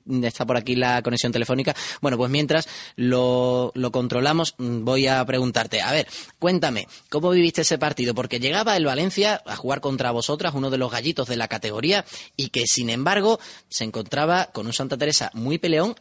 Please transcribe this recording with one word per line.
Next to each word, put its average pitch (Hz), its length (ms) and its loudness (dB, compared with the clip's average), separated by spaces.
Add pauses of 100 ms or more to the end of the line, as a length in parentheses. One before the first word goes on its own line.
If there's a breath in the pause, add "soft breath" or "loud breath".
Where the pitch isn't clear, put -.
(220)
está 117 240 -2
por 123 100 2
aquí 120 180 -2
la 123 280 2
conexión 120 300 0
telefónica. 127 420 0 (260 loud breath)
Bueno, 131 160 2
pues 123 140 2
mientras 151 380 2 (280 loud breath)
lo, 127 800 2
lo 127 160 -2
controlamos, 131 680 2
mm, 120 260 -2
voy 131 220 4
a 131 180 4
preguntarte. 120 580 0
A 110 100 0
ver, 151 140 2 (320 loud breath)
cuéntame, 160 480 2 (240 loud breath)
¿cómo 156 200 2
viviste 175 320 4
ese 151 160 2
partido? 127 360 -2
Porque 120 260 -4
llegaba 196 360 2
el 160 100 2
Valencia 185 580 0
a 104 120 -10
jugar 135 240 -4
contra 131 300 0
vosotras, 147 440 -2
uno 135 160 -2
de 131 80 0
los 127 120 0
gallitos 120 380 -2
de 123 80 -2
la 117 120 -2
categoría, 117 560 -2 (320 loud breath)
y 135 140 -6
que, 123 160 -2
sin 120 240 0
embargo, 196 480 2 (300 loud breath)
se - 160 -4
encontraba 143 680 0
con 107 140 -6
un 117 60 -6
Santa 135 240 -4
Teresa 143 380 0
muy 127 240 -2
peleón 170 420 0